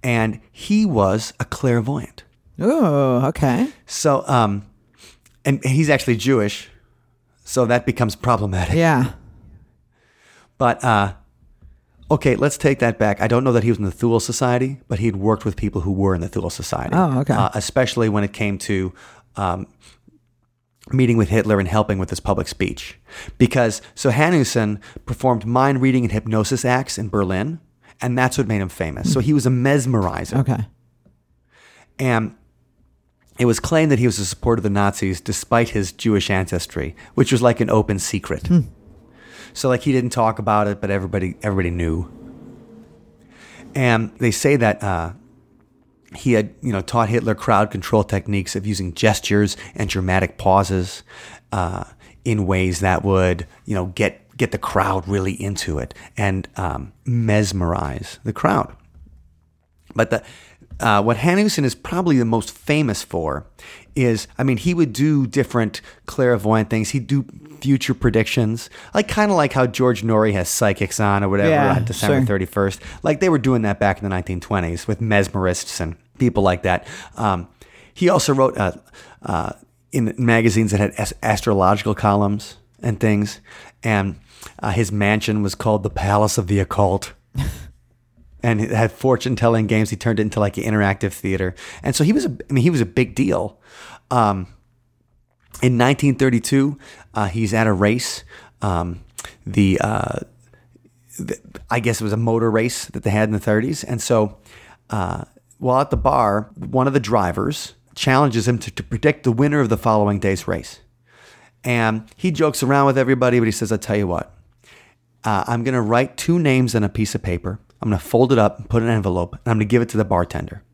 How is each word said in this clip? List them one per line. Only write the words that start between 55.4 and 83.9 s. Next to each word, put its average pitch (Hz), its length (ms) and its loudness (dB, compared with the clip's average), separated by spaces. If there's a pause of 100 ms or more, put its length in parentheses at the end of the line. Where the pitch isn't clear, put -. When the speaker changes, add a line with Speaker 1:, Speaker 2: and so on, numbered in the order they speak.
Speaker 1:
it - 160 -8 (220)
and, 98 400 -2
um, - 360 -6 (120)
mesmerize 98 1200 0
the 110 80 -4
crowd. - 420 -2 (1200)
But 110 160 0
the, 113 120 0 (560)
uh, 104 240 4
what 113 160 2
Hanussen 175 460 2
is 123 100 0
probably 170 440 0
the 120 60 2
most 113 260 0
famous 147 520 -2
for 78 440 -6 (480)
is, 117 420 0
I 131 60 -2
mean, 131 160 0
he 175 160 0
would 156 180 2
do 143 340 2
different 117 540 -2 (240)
clairvoyant 110 640 2
things. 110 220 -2
He'd 123 160 -4
do 139 180 0 (360)
future 135 340 0
predictions, 113 760 0 (240)
like, 214 160 0
kinda 208 260 2
like 147 200 2
how 127 120 2
George 117 360 0
Noory 110 320 2
has 90 140 -2
psychics - 520 -2
on 101 240 2
or 98 60 0
whatever 101 200 2
Speaker 2:
Yeah, 143 260 2
Speaker 1:
on 113 100 0
December 127 320 0
Speaker 2:
sure. 131 80 2
Speaker 1:
thirty-first. 98 540 -2 (220)
Like, 151 180 0
they 185 100 2
were 156 80 2
doing 123 240 2
that 101 180 -2
back 98 160 2
in - 60 -12
the 98 80 -4
nineteen 92 300 -4
twenties 87 460 -4
with 104 140 -4
mesmerists 98 800 0
and 82 160 -6 (220)
people 120 240 2
like 92 220 2
that. 90 220 0 (300)
Um, 92 320 -2 (460)
he 175 160 2
also 151 240 2
wrote, 135 240 2
uh, 92 140 0 (500)
uh, 82 300 -4 (400)
in 117 260 0
magazines 113 540 2
that 104 80 2
had 104 180 2
as-, 90 240 -4
astrological 104 720 2
columns 104 640 0 (240)
and 117 180 -4
things. 104 400 0 (420)
And, 98 340 0 (460)